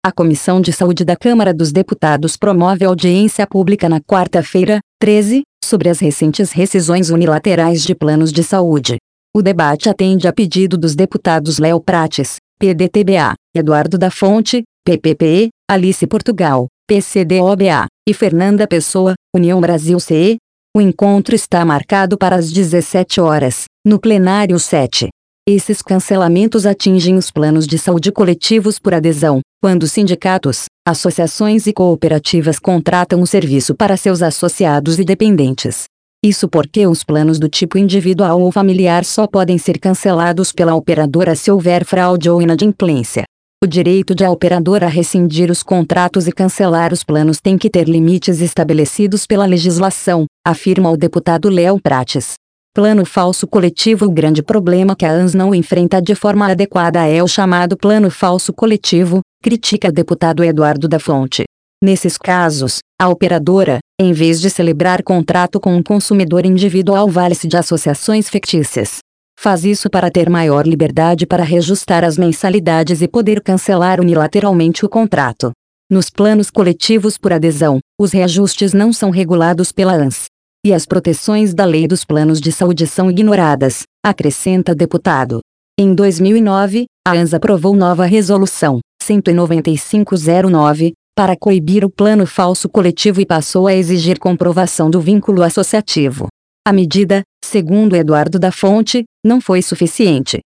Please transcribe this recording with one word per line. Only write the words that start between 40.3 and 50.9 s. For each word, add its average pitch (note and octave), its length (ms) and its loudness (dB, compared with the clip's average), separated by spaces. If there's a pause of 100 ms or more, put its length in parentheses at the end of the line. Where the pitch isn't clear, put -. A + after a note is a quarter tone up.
pela E3+ 240 0
operadora D#3 640 0
se - 120 -4
houver F3+ 360 2
fraude F3+ 440 0
ou F3 140 2
inadimplência. E3 800 0 (400)
O F#3+ 60 0
direito F3+ 480 0
de F#3+ 80 2
a F3+ 80 2
operadora F3 560 0
rescindir E3+ 600 0
os F3 140 -2
contratos F3+ 640 0
e F3 60 -2
cancelar F3 600 0
os F3 120 -6
planos D#3 360 0
tem F#3+ 160 0
que G#3 140 0
ter E3 180 0
limites E3 520 2
estabelecidos E3+ 880 0
pela G3+ 180 0
legislação, F3 800 0 (180)
afirma F3 460 0